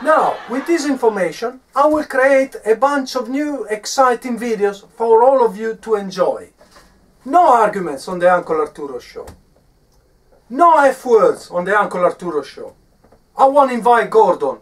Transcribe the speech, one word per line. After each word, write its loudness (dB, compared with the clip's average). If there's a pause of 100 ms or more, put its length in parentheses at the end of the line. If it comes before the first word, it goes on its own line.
Now, 0 (140)
with -6
this 0
information, -4 (120)
I 2
will 0
create 0
a 2
bunch -2
of -6
new -6
exciting -2
videos -4 (140)
for 2
all 4
of -2
you -8
to -4
enjoy. -4 (720)
No 4
arguments -2
on -8
the 2
Uncle 0
Arturo -8
Show. -18 (1200)
No 4
F 2
words 2
on -4
the 0
Uncle -2
Arturo -4
Show. -18 (640)
I 4
won't 4
invite 2
Gordon. 2